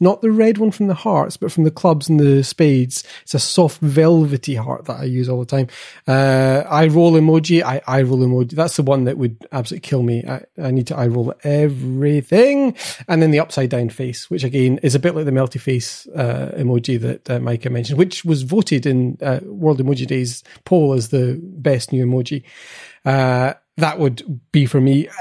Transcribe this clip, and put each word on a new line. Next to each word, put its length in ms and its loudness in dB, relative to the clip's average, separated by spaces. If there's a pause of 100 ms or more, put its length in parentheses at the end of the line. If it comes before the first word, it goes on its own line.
not 220 2
the 80 2
red 260 4
one 140 0
from 160 -2
the 80 0
hearts, 420 -2
but 160 -6
from 120 2
the 60 4
clubs 380 0
and 100 4
the 240 4
spades. 640 0 (200)
It's 100 -6
a 40 0
soft 440 0
velvety 720 2
heart 320 -8
that 140 -8
I 40 -6
use 240 -2
all 120 -2
the 40 -6
time. 220 0 (420)
Uh, 580 2
eye 200 4
roll 260 6
emoji, 500 4
I, 240 -4
eye 140 0
roll 200 2
emoji. 320 0
That's 240 -4
the 60 0
one 220 2
that 140 -2
would 180 -4 (160)
absolutely 340 -8
kill 160 0
me. 240 -2
I, 180 -10 (180)
I 80 -4
need 160 0
to 100 -8
eye 120 0
roll 260 -2 (100)
everything. 1300 2 (340)
And 140 2
then 80 6
the 100 4
upside 300 -2
down 200 -2
face, 400 -10
which 140 -4
again 380 0
is 120 2
a 40 2
bit 160 0
like 100 -4
the 60 -2
melty 300 -2
face, 540 -6
uh, 420 -4
emoji 440 -2
that, 300 -6
uh, 100 -2
Micah 300 -4
mentioned, 280 -4
which 260 -2
was 180 -2
voted 440 -2
in, 340 0
uh, 240 -4
World 360 -2
Emoji 260 -2
Day's 360 -6 (220)
poll 280 2
as 160 -2
the 340 -2
best 500 -4
new 140 0
emoji. 360 -2 (640)
Uh, 500 0 (220)
that 220 -2
would 420 -4 (120)
be 140 4
for 140 0
me. 280 2 (120)